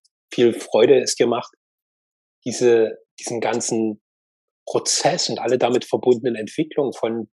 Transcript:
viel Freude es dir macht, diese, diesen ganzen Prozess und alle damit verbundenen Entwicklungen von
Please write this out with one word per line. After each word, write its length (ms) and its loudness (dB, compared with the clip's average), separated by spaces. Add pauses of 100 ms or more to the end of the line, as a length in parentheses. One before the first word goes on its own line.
(340)
viel 200 4
Freude 480 4
es 140 -4
dir 120 2
macht, 260 -4 (920)
diese, 520 2 (220)
diesen 200 -8
ganzen 640 -2 (680)
Prozess 600 -2
und 100 -6
alle 180 0
damit 280 0
verbundenen 500 0
Entwicklungen 560 -4
von 420 -6